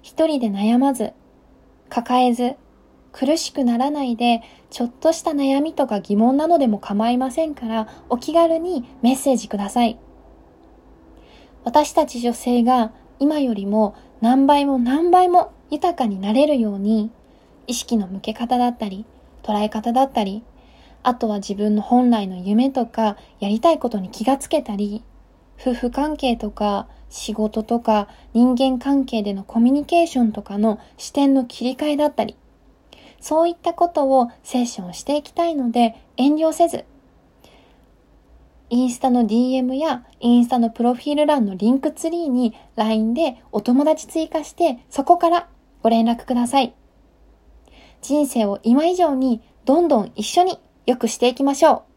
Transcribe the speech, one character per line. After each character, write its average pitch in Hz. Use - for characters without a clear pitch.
一 -
人 302
で 226
悩 214
ま 269
ず、 -
抱 254
え 247
ず、 247
苦 285
し -
く 285
な 240
ら 247
な 294
い 247
で、 233
ち -
ょ -
っ 240
と 320
し 330
た 330
悩 277
み 311
と 269
か 208
疑 202
問 247
な 311
の 339
で 269
も 208
構 214
い 247
ま 262
せ 320
ん 302
か 233
ら、 220
お 240
気 302
軽 330
に 330
メ 247
ッ 262
セ 269
ー -
ジ -
く 202
だ 202
さ 240
い。 226
私 294
た 311
ち 240
女 240
性 240
が 240
今 302
よ 262
り 196
も 208
何 262
倍 285
も 277
何 277
倍 359
も 349
豊 330
か 254
に 196
な 202
れ 269
る 294
よ 208
う -
に、 214
意 247
識 240
の 196
向 190
け 220
方 240
だ 247
っ 240
た 214
り、 190
捉 208
え 214
方 220
だ 262
っ 269
た 220
り、 196
あ 247
と 233
は 208
自 202
分 208
の 208
本 247
来 208
の 185
夢 208
と 262
か、 220
や 202
り 214
た 330
い 311
こ 254
と 214
に 185
気 -
が 262
つ -
け 302
た 220
り、 208
夫 254
婦 240
関 302
係 240
と 214
か、 202
仕 -
事 214
と 233
か、 214
人 247
間 262
関 269
係 220
で 202
の 196
コ -
ミ 240
ュ -
ニ 285
ケ 339
ー 330
シ 262
ョ 240
ン 214
と 208
か 202
の 214
視 -
点 277
の 262
切 -
り 262
替 302
え 285
だ 294
っ 294
た 214
り、 -
そ 320
う 339
い 339
っ -
た 339
こ 349
と 294
を 262
セ 247
ッ -
シ 208
ョ 180
ン -
し -
て 294
い 294
き -
た 339
い 330
の 254
で、 233
遠 285
慮 320
せ 339
ず、 -
イ 247
ン 247
ス 240
タ 269
の 247
デ 202
ィ 247
ー 262
エ 262
ム 254
や 285
イ 240
ン 240
ス 240
タ 254
の 233
プ 233
ロ 240
フ 247
ィ 294
ー -
ル 302
欄 294
の 190
リ 208
ン 269
ク 302
ツ 320
リ 339
ー -
に 247
ラ 220
イ 220
ン 226
で 285
お 208
友 262
達 311
追 320
加 311
し -
て、 302
そ -
こ 349
か 349
ら 349
ご 233
連 226
絡 233
く 254
だ 240
さ 277
い。 247
人 294
生 226
を 202
今 262
以 359
上 320
に 262
ど 294
ん 349
ど 240
ん -
一 214
緒 349
に 370
良 240
く 233
し -
て 240
い 247
き 277
ま 277
し 320
ょ 277
う。 -